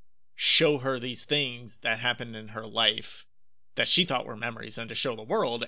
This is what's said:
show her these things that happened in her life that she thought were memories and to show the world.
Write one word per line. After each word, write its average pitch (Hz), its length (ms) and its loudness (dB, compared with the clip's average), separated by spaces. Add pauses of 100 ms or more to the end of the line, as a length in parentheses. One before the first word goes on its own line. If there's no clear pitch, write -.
(360)
show - 420 6
her 131 220 0
these 123 260 -6
things 123 520 -2
that 113 200 -2
happened 120 380 -2
in 110 140 -10
her 110 180 -8
life 110 580 0 (500)
that 117 120 2
she - 180 6
thought 127 220 0
were 110 100 -8
memories 113 400 -6
and 113 120 -6
to 113 60 -6
show 123 200 -2
the 110 80 -2
world. 120 440 0